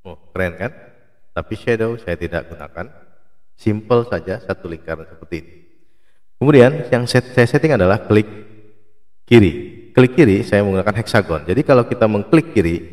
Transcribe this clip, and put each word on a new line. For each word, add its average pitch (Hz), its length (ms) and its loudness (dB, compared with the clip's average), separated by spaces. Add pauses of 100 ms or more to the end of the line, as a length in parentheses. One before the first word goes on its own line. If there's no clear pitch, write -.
Oh, 87 160 -18 (160)
keren 90 240 -6
kan? 120 160 -8 (640)
Tapi - 240 -10
shadow 113 400 -4
saya 85 160 -6
tidak 85 320 -8
gunakan, 78 400 -16 (640)
simple 113 560 -2
saja 92 320 -8
satu - 320 -10
lingkaran 80 320 -10
seperti - 400 -14
ini. - 80 -20 (880)
Kemudian 139 480 4
yang 120 160 0
set-, - 320 -2
saya 123 80 4
setting 147 320 0
adalah 95 320 2
klik 107 160 4 (1040)
kiri. - 640 2
Klik 123 240 2
kiri 104 240 4
saya 101 240 0
menggunakan 101 400 -2
heksagon. 87 400 -2
Jadi 117 240 -2
kalau 127 160 4
kita 110 240 -2
mengklik 110 480 0
kiri 82 240 0 (120)